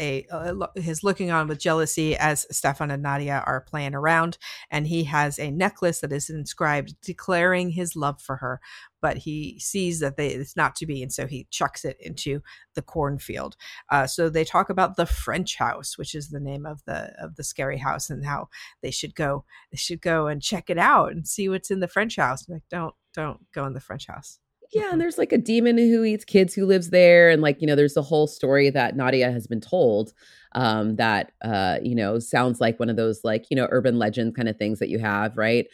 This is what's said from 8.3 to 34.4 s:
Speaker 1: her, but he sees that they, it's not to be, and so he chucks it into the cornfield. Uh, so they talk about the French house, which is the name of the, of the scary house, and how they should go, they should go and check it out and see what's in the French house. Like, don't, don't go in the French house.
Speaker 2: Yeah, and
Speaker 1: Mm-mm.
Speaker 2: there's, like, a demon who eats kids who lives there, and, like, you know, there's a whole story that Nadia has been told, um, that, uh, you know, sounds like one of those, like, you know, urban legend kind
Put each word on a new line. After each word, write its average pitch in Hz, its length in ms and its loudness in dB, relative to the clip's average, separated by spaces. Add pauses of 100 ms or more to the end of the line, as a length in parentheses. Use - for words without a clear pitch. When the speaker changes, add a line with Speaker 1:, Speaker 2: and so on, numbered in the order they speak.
Speaker 1:
her, 131 240 -8 (400)
but 151 160 -2
he 151 440 -8
sees 175 400 -2
that 139 160 -2
they, 147 120 -2
it's 135 280 -8
not 156 200 0
to 160 100 -8
be, 139 180 -6
and 131 80 -10
so 156 160 -6
he 127 220 -12
chucks - 340 -4
it 139 160 -8
into 143 400 -8 (340)
the 147 80 -6
cornfield. 143 720 -6 (340)
Uh, 135 180 2
so 165 200 0
they 160 160 0
talk 185 260 0
about 190 260 0
the 170 100 0
French 165 500 -4
house, - 400 -4
which - 180 -10
is 151 160 -12
the 147 100 -8
name 143 260 -8
of 151 180 -14
the, - 380 -8
of 165 140 -14
the 147 80 -12
scary 139 340 -6
house, 139 320 -4
and 139 160 -8
how 143 220 -6 (340)
they 131 80 -8
should - 240 -8
go, 143 300 -4 (260)
they - 80 -12
should - 240 -8
go 160 240 0
and 147 160 -4
check - 260 -4
it 170 100 -2
out 226 340 4
and 165 160 -8
see 190 200 -2
what's 190 220 -4
in 190 100 0
the 175 80 -2
French 220 280 -2
house. 135 320 -2
Like, 165 220 -12
don't, 170 240 -8 (200)
don't 156 240 -8 (140)
go 139 140 -6
in 135 80 -6
the 135 60 -10
French - 280 -12
house. - 320 -16 (340)
Speaker 2:
Yeah, 415 180 0
and 330 80 2
Speaker 1:
Mm-mm. - 0 -
Speaker 2:
there's, 339 160 -2
like, - 160 0
a - 60 4
demon 233 400 4
who 233 260 6
eats 214 220 -2
kids 190 260 4
who 196 140 -2
lives 185 240 4
there, 175 400 10
and, 156 100 6
like, 147 220 2
you 156 40 2
know, 147 80 4
there's 143 220 4
a 156 60 4
whole 151 240 4
story 139 420 4
that 131 280 0
Nadia 127 360 4
has 120 140 -4
been 113 160 -4
told, 113 500 2 (400)
um, 110 440 2
that, 110 440 0
uh, 98 420 0
you 120 120 -2
know, 110 240 0
sounds 123 420 0
like 117 180 2
one 117 120 -2
of 110 60 -2
those, 90 280 -2
like, 110 260 -2
you 135 60 0
know, 123 140 2
urban 120 280 2
legend 113 380 0
kind 120 100 -2